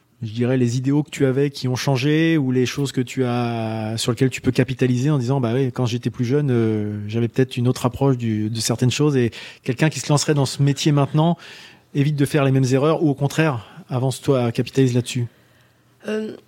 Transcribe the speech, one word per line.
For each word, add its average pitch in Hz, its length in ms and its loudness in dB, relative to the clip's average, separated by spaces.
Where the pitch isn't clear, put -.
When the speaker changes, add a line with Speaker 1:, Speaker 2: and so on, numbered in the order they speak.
Speaker 1:
je 110 100 -10
dirais, 120 260 0
les 120 180 2
idéaux 139 260 0
que - 60 -6
tu - 160 0
avais 135 240 2
qui 139 180 -6
ont 127 100 -2
changé 151 600 2
ou 131 160 0
les 127 140 2
choses 139 260 -4
que 135 80 -2
tu 127 240 -2
as, 113 720 -2
sur 120 160 -2
lesquelles 131 160 2
tu - 140 -6
peux 131 80 2
capitaliser 127 580 0
en 156 80 2
disant, « 131 240 0
Bah 117 140 0
oui, 131 180 0
quand 127 140 -2
j'étais 120 240 -4
plus 120 160 -4
jeune, 139 240 0
euh, 107 480 0
j'avais 117 200 -2
peut-être 127 280 0
une 120 120 0
autre 127 180 -2
approche 135 320 0
du, 110 320 -2
de 113 100 -6
certaines 120 300 0
choses » 147 280 2
et 117 120 2
quelqu'un 156 240 0
qui 139 100 -4
se - 120 -8
lancerait 151 240 2
dans 143 100 2
ce - 180 -2
métier 143 300 2
maintenant 151 460 2
évite 147 220 0
de 139 100 2
faire 143 180 2
les 135 80 4
mêmes 135 180 4
erreurs 143 320 2
ou 151 60 4
au 139 60 2
contraire, 143 520 0
avance-toi, 127 640 0
capitalise 127 420 0
là-dessus. 123 320 -2
Speaker 2:
Euh, 214 260 -6